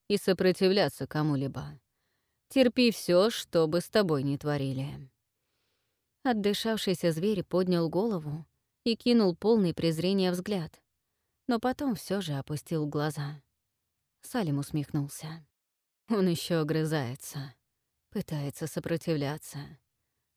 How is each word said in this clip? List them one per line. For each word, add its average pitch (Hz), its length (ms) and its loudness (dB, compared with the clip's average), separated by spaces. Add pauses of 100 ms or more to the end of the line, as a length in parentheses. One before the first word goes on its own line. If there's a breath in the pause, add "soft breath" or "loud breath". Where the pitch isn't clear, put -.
и 202 80 2
сопротивляться 185 880 2
кому-либо. 143 720 -2 (680)
Терпи 247 420 6
всё, 180 400 4
что - 360 0
бы 170 140 0
с - 80 -10
тобой 160 340 2
ни 139 140 0
творили". 139 720 -4 (1120)
Отдышавшийся 208 880 0
зверь 180 300 0
поднял 175 460 0
голову 165 580 -2 (380)
и 233 120 2
кинул 220 380 4
полный 202 400 2
презрения 180 560 2
взгляд, 180 520 -6 (680)
но 240 100 0
потом 254 360 -2
всё 190 260 -4
же 160 140 -6
опустил 151 520 -4
глаза. 147 560 -4 (800)
Салим 165 360 -2
усмехнулся. 147 880 -6 (640)
Он 196 200 2
ещё 170 320 0
огрызается, 151 960 -4 (560)
пытается 151 560 -6
сопротивляться. 151 920 -4 (800)